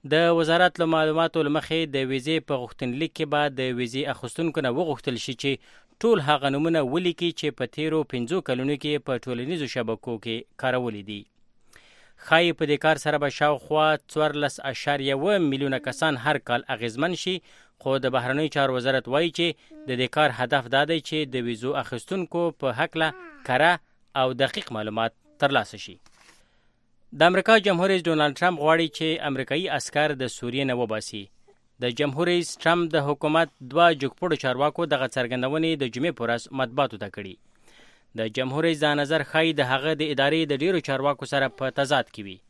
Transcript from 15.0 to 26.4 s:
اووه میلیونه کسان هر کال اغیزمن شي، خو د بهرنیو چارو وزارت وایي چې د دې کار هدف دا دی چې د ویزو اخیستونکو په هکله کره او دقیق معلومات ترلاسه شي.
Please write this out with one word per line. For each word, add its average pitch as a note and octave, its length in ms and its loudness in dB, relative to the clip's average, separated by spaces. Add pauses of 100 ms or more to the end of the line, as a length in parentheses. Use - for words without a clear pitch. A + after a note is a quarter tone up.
اووه G3 260 2
میلیونه C3+ 400 0
کسان C3+ 400 -2
هر D3 100 2 (140)
کال A#2+ 260 -2
اغیزمن A#2+ 380 -4 (100)
شي، F#3 140 -4 (420)
خو C3+ 180 0
د C3 180 0
بهرنیو C3+ 400 -2
چارو C3+ 240 0
وزارت C3 280 -2
وایي D#3 300 0
چې E3+ 80 2 (400)
د - 40 -8 (100)
دې B2+ 160 2
کار D3+ 140 4 (100)
هدف B2 240 0 (100)
دا C#3 160 4
دی E3 80 0 (100)
چې D3+ 240 -4
د A#2+ 180 -2
ویزو B2 340 -4
اخیستونکو E3+ 580 -4 (160)
په B2+ 220 -2
هکله D#3+ 280 0 (420)
کره D3 220 6 (420)
او C3 140 2 (140)
دقیق C3 360 -4
معلومات A2 340 -2 (260)
ترلاسه C3 480 0
شي. F2+ 100 -18 (1160)